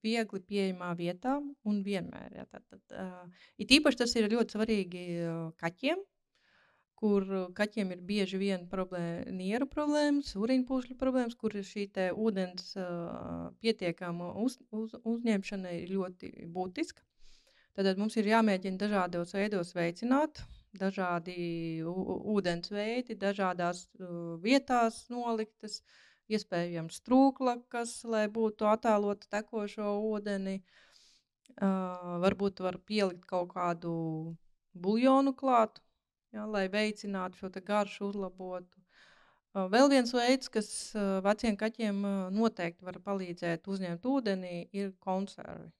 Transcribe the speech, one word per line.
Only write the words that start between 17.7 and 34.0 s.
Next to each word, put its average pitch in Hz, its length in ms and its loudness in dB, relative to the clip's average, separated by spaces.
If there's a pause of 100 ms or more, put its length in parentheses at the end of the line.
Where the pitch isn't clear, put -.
Tātad 190 180 4
mums 214 200 0
ir 208 100 2
jāmēģina 196 500 4
dažādos 180 560 0
veidos 196 400 0
veicināt, 240 680 0 (280)
dažādi 180 680 -2 (380)
ū-, 165 180 -4
ū-, - 360 -2
ūdens 180 440 0
veidi, 226 400 -2
dažādās, 185 800 0
ā, 180 180 -12 (280)
vietās 240 680 2
noliktas, 226 800 -6 (460)
iespējams, 175 720 -2
trūklakas, 247 880 4 (120)
lai 220 240 2
būtu 214 380 0
attēlota 208 640 2
tekošo 208 600 -4 (140)
ūdeni. 202 600 -2 (880)
Ā, - 180 0 (500)
varbūt 190 440 2
var 180 160 -2
pielikt 190 480 -2
kaut 180 240 -2
kādu 175 420 -2 (840)